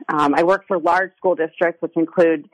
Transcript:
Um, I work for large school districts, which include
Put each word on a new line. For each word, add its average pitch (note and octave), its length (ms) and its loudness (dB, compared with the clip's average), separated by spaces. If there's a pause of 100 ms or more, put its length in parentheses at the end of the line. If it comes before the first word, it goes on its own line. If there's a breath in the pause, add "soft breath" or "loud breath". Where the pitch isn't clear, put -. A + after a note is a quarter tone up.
(100)
Um, D3 240 0
I D#3 80 2
work F#3+ 260 0
for F#3+ 100 -2
large F3+ 380 -2
school F3+ 200 0
districts, E3 440 -4
which D#3+ 160 -8
include E3 580 0